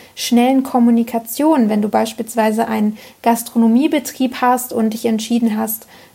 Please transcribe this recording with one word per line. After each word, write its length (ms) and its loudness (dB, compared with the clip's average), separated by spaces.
schnellen 480 2
Kommunikation, 1040 2
wenn 120 0
du 60 0
beispielsweise 800 -2
einen 300 -2
Gastronomiebetrieb 1200 0
hast 320 0
und 200 -2
dich 120 -8
entschieden 520 0
hast, 300 -6